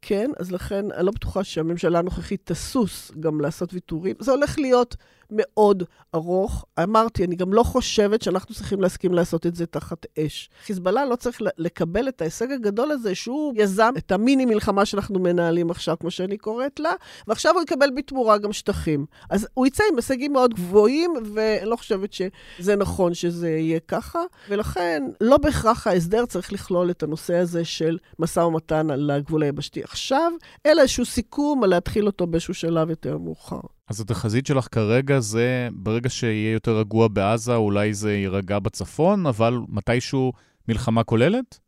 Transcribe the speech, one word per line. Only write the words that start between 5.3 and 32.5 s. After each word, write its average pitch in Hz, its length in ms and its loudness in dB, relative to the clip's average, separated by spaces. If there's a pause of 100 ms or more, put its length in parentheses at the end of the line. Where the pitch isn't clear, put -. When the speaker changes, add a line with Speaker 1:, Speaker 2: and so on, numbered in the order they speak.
Speaker 1:
מאוד 208 520 2 (320)
ארוך. 175 500 -2 (180)
אמרתי, 220 420 2
אני 175 100 -2
גם 185 180 -2
לא 226 100 6
חושבת 226 580 2
שאנחנו 185 340 -4
צריכים 196 260 -4
להסכים 185 320 0
לעשות 165 320 0
את 170 100 -2
זה 170 100 -4
תחת - 400 -10 (140)
אש. - 300 -6 (160)
חיזבאללה 196 400 -2
לא 247 100 0
צריך 240 260 -6
ל-, 208 60 -2 (100)
לקבל 175 500 -2
את 262 140 -6
ההישג 226 300 -4
הגדול 240 400 -2
הזה 226 240 -2
שהוא 277 420 -4
יזם 214 400 4
את - 140 -4
המיני 254 340 4
מלחמה 208 400 2
שאנחנו 196 340 -4
מנהלים 175 520 2
עכשיו, 170 280 -4
כמו 170 120 -6
שאני 190 260 -6
קוראת 240 420 -6
לה, 311 120 -2 (360)
ועכשיו 226 260 2
הוא 359 80 4
יקבל 285 340 2
בתמורה 247 420 2
גם 208 160 -2
שטחים. 160 520 -2 (240)
אז 202 240 0
הוא 254 140 4
יצא 339 240 2
עם 320 40 2
הישגים 262 380 -2
מאוד 254 200 6
גבוהים, 214 580 4 (220)
ואני 214 360 0
לא 233 60 0
חושבת 196 380 -4
שזה 190 640 -2
נכון 185 380 2
שזה 170 360 -4
יהיה 160 300 0
ככה, - 400 -6 (300)
ולכן 302 540 -2 (180)
לא 240 160 6
בהכרח 240 500 2
ההסדר 185 380 2
צריך 185 280 -6
לכלול 180 360 0
את 175 140 -4
הנושא 160 320 -4
הזה 170 300 0
של 165 320 -2 (220)
משא 165 200 0
ומתן 160 520 2
על 143 200 0
הגבול 147 320 0
היבשתי 143 400 -4
עכשיו, 320 480 0 (340)
אלא 311 160 6
איזשהו 247 240 4
סיכום 285 580 -2
על 196 60 4
להתחיל 185 360 2
אותו 196 220 -2
באיזשהו 165 260 -4